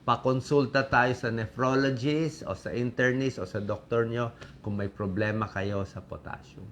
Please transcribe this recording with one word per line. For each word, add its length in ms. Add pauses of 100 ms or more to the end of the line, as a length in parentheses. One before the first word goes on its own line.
Pakonsulta 880
tayo 240
sa 160
nephrologist 1200
o 80
sa 160
internist 640
o 80
sa 160
doktor 480
nyo 240 (320)
kung 80
may 160
problema 560
kayo 400
sa 160
potassium. 720